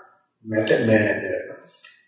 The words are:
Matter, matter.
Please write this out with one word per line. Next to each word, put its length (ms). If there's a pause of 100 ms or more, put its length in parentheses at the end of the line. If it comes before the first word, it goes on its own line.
(460)
Matter, 400
matter. 800 (420)